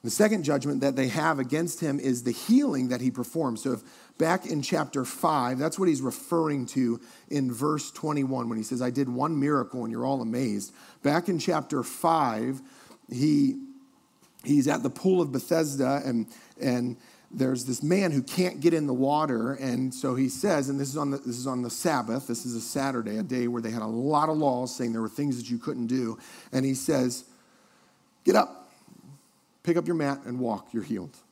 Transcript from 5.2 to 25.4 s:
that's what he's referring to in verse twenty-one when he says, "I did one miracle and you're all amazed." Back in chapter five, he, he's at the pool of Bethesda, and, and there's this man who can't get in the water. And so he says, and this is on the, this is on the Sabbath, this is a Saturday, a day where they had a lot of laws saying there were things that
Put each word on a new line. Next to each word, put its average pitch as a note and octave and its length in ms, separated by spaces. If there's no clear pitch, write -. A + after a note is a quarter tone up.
that's D#3 220
what F#3 100
he's C#3 120
referring D3 680
to A#2+ 340
in C3+ 220
verse C#3+ 380
twenty-one C3+ 580
when A2+ 120
he G#2+ 40
says, B2 200
"I B2 80
did C3 180
one C#3+ 300
miracle C3+ 440
and A2+ 80
you're A#2+ 140
all C3+ 160
amazed." A2+ 520
Back D3+ 260
in F3 120
chapter D3+ 420
five, C3+ 800
he, C#3+ 480
he's C#3 240
at D3 160
the C3 80
pool F#3 300
of D3+ 100
Bethesda, C#3 760
and, A#2 220
and B2 360
there's B2+ 340
this B2+ 160
man F3 300
who C3 100
can't F3+ 380
get E3 160
in D#3 100
the C3+ 80
water. C3+ 600
And C3 380
so C3 220
he B2+ 160
says, D3 400
and C#3 100
this C#3 100
is C3+ 80
on C#3+ 120
the, C#3 80
this B2 220
is B2+ 80
on B2 160
the A#2 80
Sabbath, C3 560
this A#2 180
is B2 80
a A2+ 80
Saturday, A#2 560
a A2 60
day A#2+ 240
where A#2+ 160
they A2+ 80
had A2+ 100
a G#2+ 60
lot D3 420
of D#3 80
laws B2+ 380
saying A#2+ 160
there A2+ 100
were A2 80
things C#3+ 280
that A#2 120